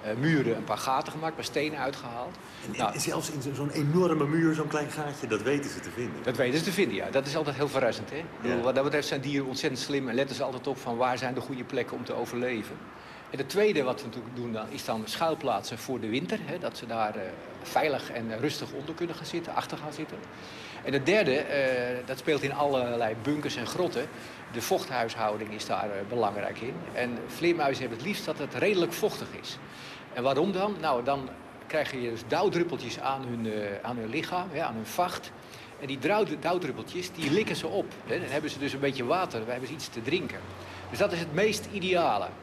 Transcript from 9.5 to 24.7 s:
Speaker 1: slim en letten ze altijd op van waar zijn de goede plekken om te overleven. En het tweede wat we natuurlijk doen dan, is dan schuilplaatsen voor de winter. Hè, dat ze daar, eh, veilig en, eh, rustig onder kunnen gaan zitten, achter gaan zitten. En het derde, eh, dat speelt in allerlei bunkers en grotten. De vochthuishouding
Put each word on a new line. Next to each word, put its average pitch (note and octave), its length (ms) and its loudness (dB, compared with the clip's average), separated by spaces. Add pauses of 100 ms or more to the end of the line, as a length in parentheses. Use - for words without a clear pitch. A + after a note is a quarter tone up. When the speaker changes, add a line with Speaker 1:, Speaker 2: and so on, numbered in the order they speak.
Speaker 1:
slim C3+ 280 0
en A#2 60 0
letten C3 200 2
ze C#3 80 -2
altijd B2+ 240 -2
op C3+ 100 0
van A#2+ 200 -2
waar B2+ 200 4
zijn B2+ 160 -2
de B2+ 60 0
goede B2 240 -6
plekken B2+ 340 -2
om B2 80 -6
te A#2+ 80 -4
overleven. A#2+ 600 -2 (540)
En - 100 -8
het C3+ 100 -2
tweede F#3+ 340 6
wat B2+ 180 2
we A#2+ 60 -8
natuurlijk B2 280 -8
doen A#2+ 180 -4
dan, G#2+ 160 -2
is - 160 -8
dan A2 200 0
schuilplaatsen B2+ 720 0
voor B2+ 220 -4
de A2 100 -2
winter. E3 320 0
Hè, D#3+ 180 -6
dat - 180 -4
ze - 80 -10
daar, A2 300 0
eh, G#2 60 -4 (400)
veilig C#3+ 500 2
en, A#2 200 -4
eh, A2 80 -4
rustig C3+ 320 -2
onder D3 220 -6
kunnen E3 220 -4
gaan D#3+ 100 -10
zitten, E3 300 -4
achter - 220 -2
gaan D3+ 160 -8
zitten. D3+ 240 -8 (680)
En C3 100 0
het C#3 120 4
derde, F3 320 6
eh, C3 680 2
dat C3 120 -4
speelt C#3+ 240 2
in C#3 120 0
allerlei A#2+ 680 4
bunkers D3 320 2
en A#2 120 -4
grotten. D#3+ 400 0 (440)
De A#2+ 100 -4
vochthuishouding A2+ 880 0